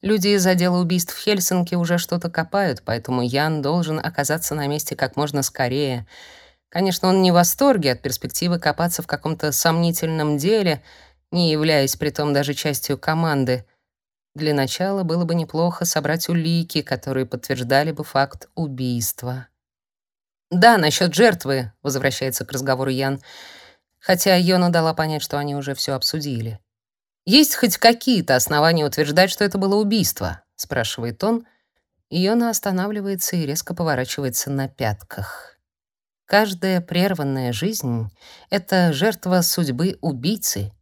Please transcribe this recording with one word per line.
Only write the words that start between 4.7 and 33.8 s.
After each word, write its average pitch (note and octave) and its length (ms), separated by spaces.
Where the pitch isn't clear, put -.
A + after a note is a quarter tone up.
как - 200
можно C#3+ 260
скорее. B2+ 680
Конечно, F#3 400
он F#3+ 120
не F#3 100
в E3+ 40
восторге F3 580
от - 80
перспективы E3+ 580
копаться E3+ 420
в E3+ 60
каком-то D#3 440
сомнительном D#3+ 840
деле, F3+ 460
не E3+ 200
являясь D3+ 440
при D3+ 140
том D3 240
даже C#3+ 200
частью C#3 440
команды. C#3+ 680
Для D3+ 180
начала F#3 500
было E3+ 200
бы E3+ 100
неплохо E3+ 520
собрать D#3+ 420
улики, E3 540
которые C3 440
подтверждали C3 680
бы D3 120
факт - 500
убийства. B2+ 960
«Да, G#3 260
насчет E3+ 380
жертвы», C#3 560
возвращается C3 640
к - 60
разговору C3+ 400
Ян, C3+ 300
хотя F#3 380
Йона F3+ 360
дала D#3+ 220
понять, D#3 280
что - 180
они C#3+ 160
уже C#3 180
все C3+ 220
обсудили. B2 640
«Есть C#4 300
хоть A3+ 220
какие-то A#3 580
основания D3+ 500
утверждать, D3+ 460
что - 140
это G3+ 120
было G3 180
убийство?» G3+ 680
спрашивает A#2 680
он. A3+ 240
Йона G#3+ 400
останавливается G3 880
и D#3+ 80
резко D3+ 280
поворачивается C#3 800